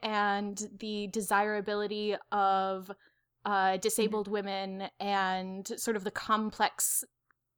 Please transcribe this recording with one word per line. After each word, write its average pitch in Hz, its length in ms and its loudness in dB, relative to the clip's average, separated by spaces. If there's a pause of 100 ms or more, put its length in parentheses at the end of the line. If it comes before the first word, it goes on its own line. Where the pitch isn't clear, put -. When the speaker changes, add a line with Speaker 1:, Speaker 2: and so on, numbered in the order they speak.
Speaker 1:
and 208 680 0 (100)
the 208 280 -4
desirability 208 1080 0 (160)
of, 190 580 2 (560)
uh, 190 320 4
disabled 214 500 2
Speaker 2:
Mm-hmm. 202 60 -2
Speaker 1:
women 196 560 -4 (100)
and 190 680 0 (100)
sort 226 200 -2
of 190 60 -4
the 196 80 -2
complex - 920 0 (540)